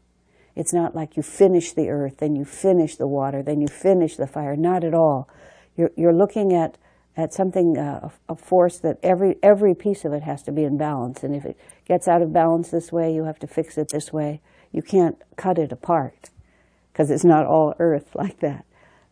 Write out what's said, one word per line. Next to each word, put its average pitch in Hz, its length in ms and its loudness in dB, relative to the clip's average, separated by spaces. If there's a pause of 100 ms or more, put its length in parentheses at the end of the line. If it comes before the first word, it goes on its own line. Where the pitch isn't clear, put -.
(560)
It's 160 180 -6
not 170 220 -2
like 160 220 -8
you 151 60 -2
finish 180 500 2
the 156 160 -2
earth, 139 280 -4
then 151 180 -2
you 143 100 -4
finish 180 500 0
the 139 120 -4
water, 139 340 -2
then 147 180 -4
you 147 80 0
finish 175 480 0
the 135 120 -6
fire. 147 280 -6
Not 175 280 0
at 160 100 -2
all. 151 340 2 (480)
You're, 170 200 0
you're 170 180 4
looking 196 400 2
at, 165 240 -2 (400)
at 160 160 -4
something, 180 440 0
uh, 147 340 -8 (160)
a, 170 60 -10
a - 20 -10
force 180 440 2
that 156 220 -4
every, 185 400 0
every 202 320 6
piece 196 320 -4
of 147 80 -4
it 147 100 -6
has 143 200 -10
to 151 80 -10
be 151 120 -2
in 143 140 -2
balance. 135 460 -6
And 143 120 -6
if 143 80 -8
it - 140 -12 (280)
gets 180 220 0
out 170 140 4
of 160 100 0
balance 165 380 2
this 170 220 -6
way, 165 220 -2
you 160 100 -4
have 156 160 -8
to 147 80 -12
fix - 300 -6
it 156 120 -4
this - 240 -8
way. 151 280 -6 (320)
You 160 100 -6
can't 180 400 0 (140)
cut 180 220 -2
it 147 120 -4
apart, 139 600 -4 (640)
'cause 151 180 0
it's 151 140 0
not 156 220 6
all 156 320 2
earth 160 360 0
<laughs> - 0 -
like - 260 -6
that. 143 240 -6 (460)